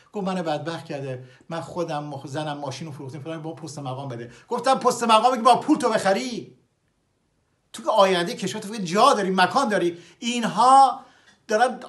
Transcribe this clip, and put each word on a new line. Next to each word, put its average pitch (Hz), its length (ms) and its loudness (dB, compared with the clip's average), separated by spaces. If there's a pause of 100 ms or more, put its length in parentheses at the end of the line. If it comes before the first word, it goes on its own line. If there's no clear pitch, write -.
(140)
گفت 196 140 -6
«منو 185 160 -4
بدبخت 160 420 -6
کرده، 135 380 -10 (260)
من 165 120 -8
خودم 160 420 -8 (100)
مخ-، 143 140 -12
زنم 147 300 -8
ماشین 143 300 -10
رو 147 60 -14
فروختیم 135 280 -14
فلان، 160 200 -12
با 160 120 -10
پست - 260 -14
مقام 139 280 -10
بده.» 117 240 -12 (160)
گفتم 254 320 2
«پست 240 240 0
مقامی 233 340 4
که 226 60 -4
با 240 160 6
پول - 180 2
تو 240 120 0
بخری؟ 214 680 -2 (1160)
تو 226 100 -14
که 320 60 -2
آینده 190 460 2
کشور، - 260 -8
تو 196 140 -12
که 208 80 -8
جا 214 300 4
داری، 196 160 0
مکان 190 400 2
داری.» 180 280 -2 (220)
اینها 240 800 4 (480)
دارن 220 420 2